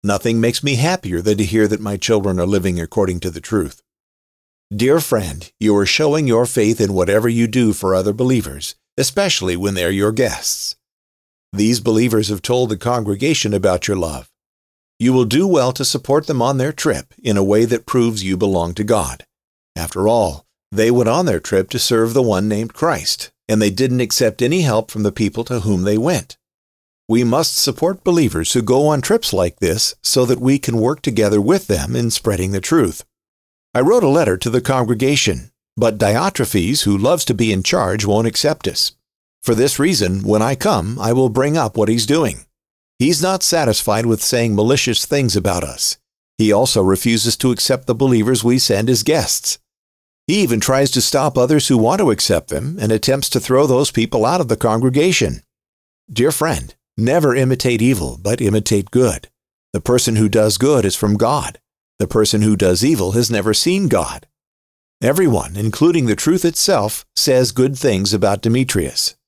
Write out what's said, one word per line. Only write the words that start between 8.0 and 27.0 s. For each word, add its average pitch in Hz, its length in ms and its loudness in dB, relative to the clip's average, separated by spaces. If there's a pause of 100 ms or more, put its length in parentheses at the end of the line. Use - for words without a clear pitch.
believers, 107 600 -2 (240)
especially 135 580 -2
when 98 160 -4
they're 90 180 -2
your 101 220 0
guests. - 640 -4 (760)
These 110 260 0
believers 110 480 0
have 104 140 -6
told 123 260 0
the 104 80 -2
congregation 117 760 -2
about 92 340 0
your 101 80 -2
love. 78 320 -6 (680)
You 123 160 2
will 127 100 4
do 135 220 0
well 135 260 2
to 135 140 -4
support 147 400 -2
them 131 160 -2
on 135 160 0
their 139 140 -2
trip - 500 -4
in 104 160 0
a 98 40 2
way 107 220 4
that 117 220 -2
proves 117 360 0
you 95 140 -2
belong 90 380 -2
to 104 100 -4
God. 95 400 -2 (500)
After 87 320 -4
all, 101 380 0 (260)
they 110 200 2
went 120 180 2
on 156 160 0
their 101 160 -2
trip 95 300 -2
to - 80 -6
serve 113 340 0
the 135 80 2
one 104 260 0
named 107 280 -4
Christ, - 580 -4 (180)
and 107 120 2
they 104 80 2
didn't 123 320 -2
accept 117 400 -2
any 151 180 0
help 113 300 0
from 107 140 -4
the 101 60 2
people 104 320 -4
to 123 180 -6
whom 92 240 0
they 104 120 0
went. 139 400 -4 (720)